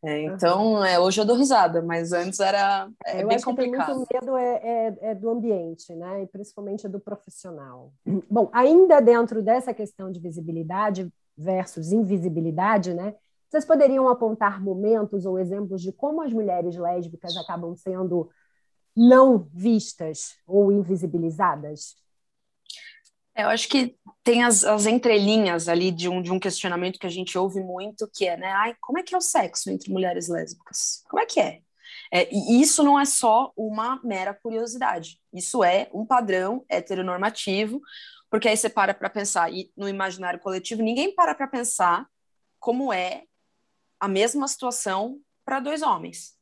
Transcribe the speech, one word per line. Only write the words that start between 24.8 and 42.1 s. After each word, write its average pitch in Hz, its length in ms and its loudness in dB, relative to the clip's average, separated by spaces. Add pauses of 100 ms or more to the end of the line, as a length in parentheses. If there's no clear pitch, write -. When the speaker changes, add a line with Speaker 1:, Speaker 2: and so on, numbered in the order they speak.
Speaker 1:
entrelinhas 214 840 2
ali 175 220 2
de 170 180 -4
um, 180 140 -2
de 175 80 -6
um 185 80 0
questionamento 180 600 -4
que - 80 -10
a 180 40 -4
gente 185 260 -8
ouve 190 240 -2
muito, 190 540 -10
que 190 120 -2
é, 170 100 -2
né, 180 100 -10
"Ai, 208 340 -2
como 285 180 -4
é 370 40 -4
que 359 120 -10
é 370 40 2
o - 20 2
sexo 214 500 -2
entre 190 220 -6
mulheres 180 360 -2
lésbicas? - 800 -8
Como - 120 -2
é 466 60 -2
que - 140 -2
é?" - 200 -2 (520)
É, 180 200 0
e 220 280 4
isso 311 220 4
não 285 160 6
é 277 60 4
só 247 520 2
uma 220 480 -4
mera 196 300 -4
curiosidade, 226 840 -6 (140)
isso 190 320 0
é 180 280 2
um 220 140 -6
padrão 220 640 0
heteronormativo, 190 1120 -4 (500)
porque 220 180 0
aí 214 80 2
você 220 120 -2
para 196 260 0
pra 196 160 -6
pensar, 190 420 -2
e 185 240 -10
no 202 120 -8
imaginário 185 520 -6
coletivo, 196 420 -6
ninguém 269 320 -2
para 330 200 2
pra 269 120 -6
pensar 233 600 -2 (540)